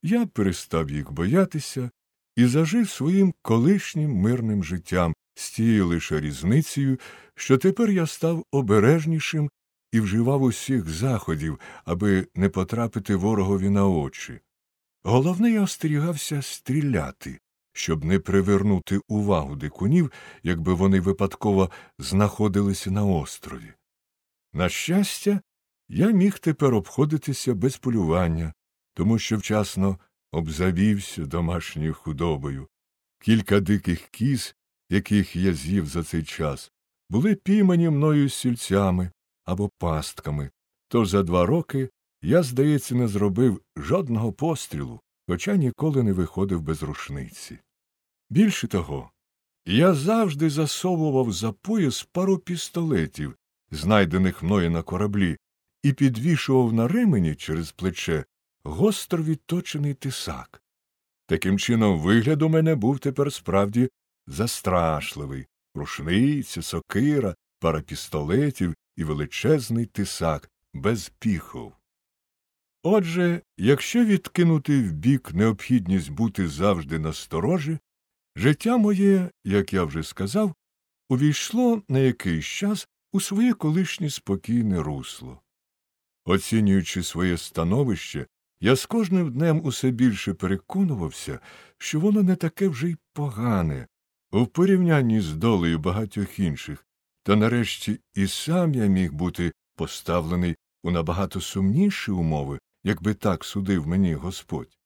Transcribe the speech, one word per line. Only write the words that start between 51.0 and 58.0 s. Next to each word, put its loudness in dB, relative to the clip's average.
за -2
пояс -2
пару 0
пістолетів, -4
знайдених 2
мною 2
на -2
кораблі, -2
і 2
підвішував 2
на 2
ремені 2
через -6
плече -4